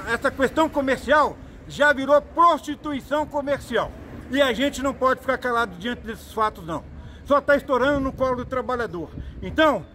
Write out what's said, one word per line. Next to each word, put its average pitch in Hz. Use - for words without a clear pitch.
a, 220
essa 269
questão 302
comercial 269
já 277
virou 269
prostituição 294
comercial. 262
E 165
a 269
gente 254
não 277
pode 254
ficar 262
calado 233
diante 233
desses 214
fatos, 214
não. 160
Só 285
tá 285
estourando 277
no 269
colo 254
do 247
trabalhador. 233
Então, 220